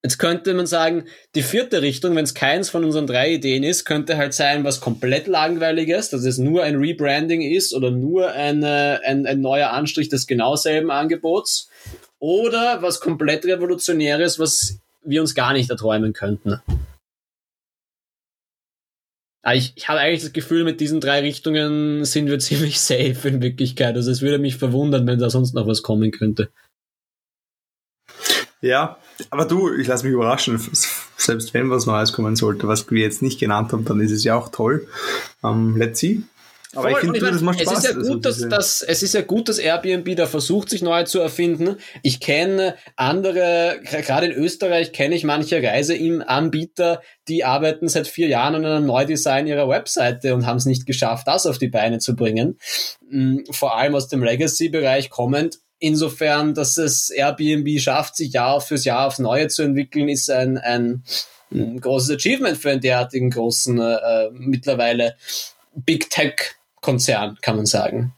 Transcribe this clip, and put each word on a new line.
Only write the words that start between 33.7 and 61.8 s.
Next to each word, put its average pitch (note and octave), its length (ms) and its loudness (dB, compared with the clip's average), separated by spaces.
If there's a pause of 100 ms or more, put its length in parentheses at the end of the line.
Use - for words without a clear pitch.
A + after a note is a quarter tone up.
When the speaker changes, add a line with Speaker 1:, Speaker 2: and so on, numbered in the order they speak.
Speaker 2:
haben, A2+ 140 -2
dann G#2 160 2
ist G#2+ 100 2
es G#2+ 140 0
ja A2+ 100 4
auch A#2+ 140 -2
toll. C3 360 0 (600)
Ähm, A2 320 2
let's A2+ 240 -2
see. G#3+ 220 0 (520)
Aber B2+ 140 -2
Speaker 1:
Voll, - 20 2
Speaker 2:
ich C#4 60 2
find, F3 140 2
Speaker 1:
und - 40 0
ich A3+ 60 0
Speaker 2:
du, A#3+ 40 0
Speaker 1:
mein, F3+ 80 2
Speaker 2:
das E3 80 2
macht F3 200 0
Speaker 1:
es - 0 -
ist E3 100 2
Speaker 2:
Spaß. - 140 0
Speaker 1:
ja B3 120 0
Speaker 2:
Also B3 160 -2
Speaker 1:
gut, - 120 -4
dass, B2 100 2
Speaker 2:
diese A#2+ 140 -4
Speaker 1:
dass, G3+ 320 0
es E3 200 0
ist F#3+ 120 0
ja G#3 80 2
gut, A3 260 -2
dass G#3+ 120 -2
Airbnb F3 580 0
da E3 100 2
versucht, D#3+ 420 0
sich F3 120 -4
neu E3+ 220 2
zu F3 160 -2
erfinden. E3+ 580 0 (260)
Ich B2+ 160 0
kenne F3+ 560 0 (220)
andere, E3+ 880 2
gra-, D3+ 160 -4
gerade D3+ 260 0
in D#3+ 60 -4
Österreich E3+ 580 0
kenne D3 240 0
ich E3 80 -2
manche D3+ 400 0
Reiseinnahmeanbieter, D#3 1400 0 (280)
die D#3+ 160 -2
arbeiten D#3 420 0
seit D#3+ 200 0
vier E3 200 0
Jahren C#3 280 2
an D#3 100 -2
einem D3+ 200 0
Neudesign C#3 600 2
ihrer C#3+ 220 0
Webseite B2+ 680 0
und B2 100 2
haben's B2+ 200 0
nicht B2+ 200 0
geschafft, B2+ 420 -2
das F3 200 2
auf C#3 120 0
die B2+ 100 0
Beine A2+ 300 0
zu A#2+ 160 -2
bringen. A#2 440 0 (500)
Mm, C3 300 2 (120)
vor B2+ 260 0
allem C#3+ 180 2
aus C3+ 140 -2
dem C3+ 120 0
Legacy-Bereich C#3 880 2
kommend. C#3+ 500 -2 (220)
Insofern, D3+ 720 2
dass C#3+ 240 0
es D#3 320 0
Airbnb D3 680 0
schafft, C#3 380 0
sich C#3+ 160 -4
Jahr C3 260 2
fürs C3+ 240 -2
Jahr C3 240 2
aufs C3 100 -4
Neue C3 300 0
zu D#3 160 -2
entwickeln, C#3+ 460 0
ist C#3+ 200 -2
ein, C3 280 2
ein, A#2+ 460 -2 (480)
ein A#2 280 -4
großes C3 380 0